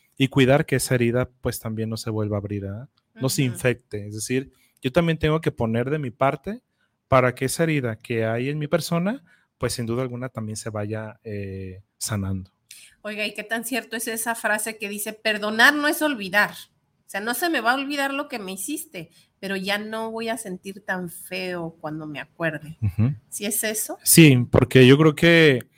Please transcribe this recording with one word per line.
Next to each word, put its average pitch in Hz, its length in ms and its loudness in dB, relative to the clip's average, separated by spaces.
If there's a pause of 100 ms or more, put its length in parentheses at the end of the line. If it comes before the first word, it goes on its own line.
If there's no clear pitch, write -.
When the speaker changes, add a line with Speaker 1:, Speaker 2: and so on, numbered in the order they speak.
(160)
Speaker 1:
y 135 120 4
cuidar 139 380 6
que 135 100 0
esa 127 180 0
herida, 120 340 0 (120)
pues, 123 200 -6
también 110 300 -6
no 113 60 -4
se 110 140 -8
vuelva 107 260 -2
a 101 40 -2
abrir, 101 260 -6
¿ah? 107 220 -10 (260)
No 175 140 -2
se 143 140 0
Speaker 2:
Ujú. 127 100 0
Speaker 1:
infecte. 107 540 -4
Es 104 80 -12
decir, 127 380 -4 (280)
yo 127 120 -4
también 165 260 2
tengo 156 220 0
que 156 120 -2
poner 117 380 -2
de 156 80 -2
mi 135 120 -6
parte 151 520 -2 (460)
para 127 260 4
que 135 120 -4
esa 165 180 -2
herida 131 320 -2
que 113 280 -2
hay 117 240 -2
en 151 100 -6
mi 147 100 -6
persona, 175 560 -2 (340)
pues, 120 140 -2
sin 123 140 -6
duda 117 160 -2
alguna 123 260 -8
también 107 280 -8
se 110 140 -10
vaya, 107 540 -8
eh, 98 580 -10 (160)
sanando. 98 540 -4 (500)
Speaker 2:
Oiga, 208 240 -6
¿y 202 80 -8
qué 208 80 -10
tan 226 220 -6
cierto 226 320 -6
es 233 100 -8
esa 226 300 -4
frase 220 420 -2
que 208 100 -8
dice, 208 240 -8
"Perdonar 220 640 2
no 294 140 0
es 302 140 -2
olvidar"? 202 500 0
O - 580 -20
sea, 196 100 -6
no 233 140 -4
se 349 160 -2
me 262 100 0
va 226 120 2
a - 40 2
olvidar 277 360 -2
lo 285 160 -6
que 247 100 -10
me 190 140 -10
hiciste, 190 580 -10 (300)
pero 196 160 -6
ya 196 220 -2
no 220 320 -6
voy 226 180 -6
a 226 80 -2
sentir 190 480 -12
tan 180 260 -6
feo 180 720 -8
cuando 156 260 -10
me 147 140 -10
acuerde. 156 640 -8
Speaker 1:
Ujú. 110 320 0 (160)
Speaker 2:
¿Sí - 160 -8
es - 180 -2
eso? 220 380 -4
Speaker 1:
Sí, 135 480 8
porque 127 360 8
yo 139 120 10
creo 156 160 4
que 160 520 4 (120)